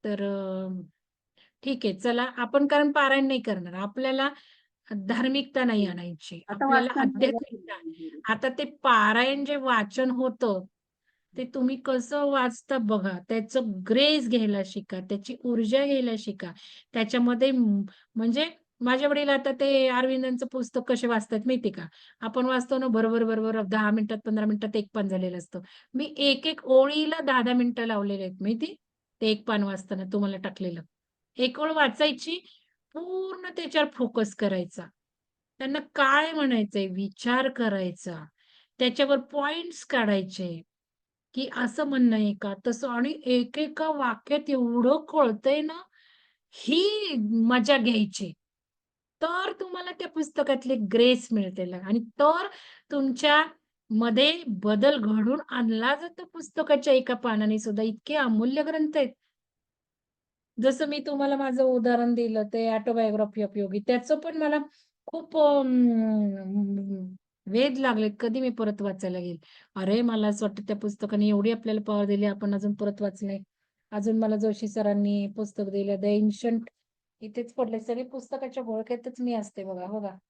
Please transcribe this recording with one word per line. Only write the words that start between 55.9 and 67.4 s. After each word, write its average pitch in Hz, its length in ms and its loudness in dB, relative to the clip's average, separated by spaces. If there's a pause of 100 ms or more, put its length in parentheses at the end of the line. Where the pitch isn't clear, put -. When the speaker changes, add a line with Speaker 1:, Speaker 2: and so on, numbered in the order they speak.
Speaker 1:
जातो 339 300 -10
पुस्तकाच्या 302 720 2
एका 254 200 2
पानाने 214 440 0
सुद्धा. 214 240 -2
इतके 220 320 -4
अमूल्य 254 480 2
ग्रंथ 311 340 0
आहेत. 269 120 2 (1500)
जसं 262 280 2
मी 294 120 -4
तुम्हाला 277 380 0
माझं 269 280 0
उदाहरण 240 500 2
दिलं, 220 280 0
ते 226 280 -2
Autobiography 214 760 0
of 202 140 -6
Yogi, 196 280 -2
त्याचं 247 320 0
पण 320 180 -8
मला 302 220 0 (480)
खूप, 320 320 -6
अं, 208 1800 2 (320)